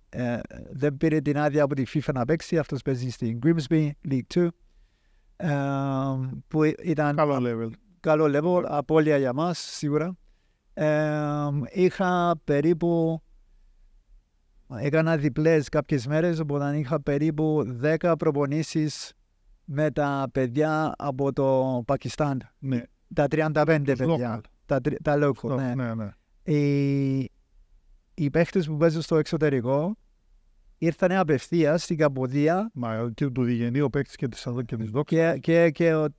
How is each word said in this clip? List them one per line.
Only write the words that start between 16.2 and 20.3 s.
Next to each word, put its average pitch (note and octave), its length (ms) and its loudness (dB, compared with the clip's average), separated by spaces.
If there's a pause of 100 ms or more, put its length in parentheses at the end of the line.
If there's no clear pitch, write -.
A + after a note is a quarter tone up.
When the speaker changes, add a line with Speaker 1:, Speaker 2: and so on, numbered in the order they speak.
Speaker 1:
οπότε C#3+ 400 -2
είχα D3 220 -2
περίπου D3+ 640 0
δέκα D#3 500 0
προπονήσεις D3+ 960 -2 (520)
με D3+ 260 -2
τα C#3 420 -2